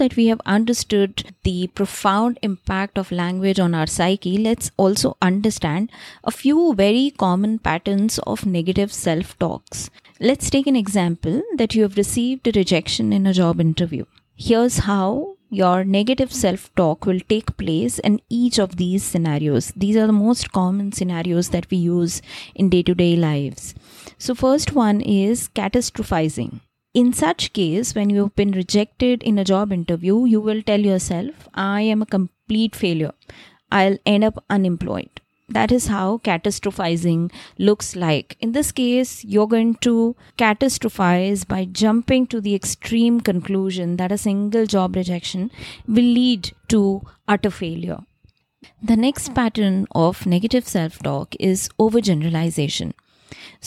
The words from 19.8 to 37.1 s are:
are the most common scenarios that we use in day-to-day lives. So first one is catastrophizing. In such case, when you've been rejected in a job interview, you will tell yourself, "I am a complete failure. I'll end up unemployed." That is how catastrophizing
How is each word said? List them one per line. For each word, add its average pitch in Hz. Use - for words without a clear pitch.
are 220
the 214
most 233
common 202
scenarios 175
that 170
we 190
use 175
in 190
day-to-day 175
lives. 143
So -
first 262
one 214
is 208
catastrophizing. 180
In 247
such -
case, 190
when 202
you've 202
been 202
rejected 214
in 208
a 196
job 196
interview, 175
you 214
will 214
tell 208
yourself, 185
"I 202
am 214
a 220
complete 214
failure. 160
I'll 196
end 208
up 220
unemployed." 175
That 220
is 240
how 202
catastrophizing 170